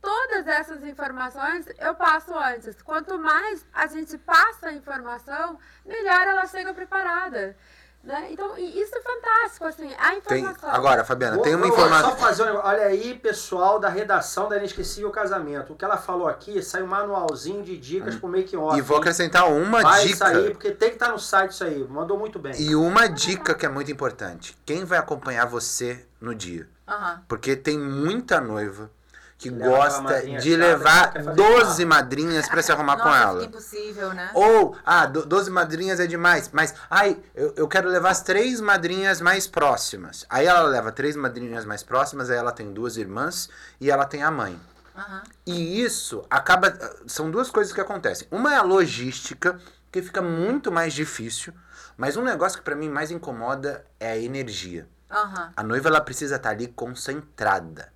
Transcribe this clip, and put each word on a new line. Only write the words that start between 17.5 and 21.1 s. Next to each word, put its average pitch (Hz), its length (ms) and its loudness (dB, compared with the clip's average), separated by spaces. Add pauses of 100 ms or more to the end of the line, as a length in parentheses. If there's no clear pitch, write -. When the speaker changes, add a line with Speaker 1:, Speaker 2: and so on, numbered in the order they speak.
Speaker 3:
de 175 120 -10
dicas 151 380 -8
Speaker 2:
Hum. - 60 -12
Speaker 3:
pro 180 80 -8
making 185 300 -4
off, 156 200 0
Speaker 2:
E - 20 0
vou 139 160 2
Speaker 3:
hein? 151 40 6
Speaker 2:
acrescentar 175 500 4
uma 202 320 4
Speaker 3:
Vai 190 220 8
Speaker 2:
dica. 190 140 2
Speaker 3:
sair, 196 340 4
porque - 180 -4
tem 220 200 2
que 233 60 -14
tá 240 120 -2
no 220 100 -4